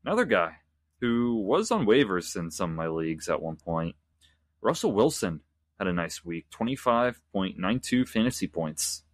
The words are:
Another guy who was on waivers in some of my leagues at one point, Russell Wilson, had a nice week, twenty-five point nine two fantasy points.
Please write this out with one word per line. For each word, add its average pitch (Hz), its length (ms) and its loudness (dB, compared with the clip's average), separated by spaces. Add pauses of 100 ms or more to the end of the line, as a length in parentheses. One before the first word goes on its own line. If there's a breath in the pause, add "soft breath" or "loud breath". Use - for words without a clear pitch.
Another 214 220 2
guy 90 320 2 (440)
who 120 360 2
was 123 340 2
on - 160 2
waivers 104 500 4
in 82 140 -6
some 85 200 -4
of 80 60 -4
my 80 100 -4
leagues 80 420 -4
at 82 140 0
one 80 140 -8
point, 82 380 -4 (680 soft breath)
Russell 151 300 0
Wilson, 101 480 2 (380)
had 98 80 -2
a 90 60 0
nice 85 320 -4
week, 85 260 -8
twenty-five 123 720 0 (120)
point 95 260 -2
nine 107 220 0
two 127 260 2
fantasy 117 400 0
points. - 560 -6 (120)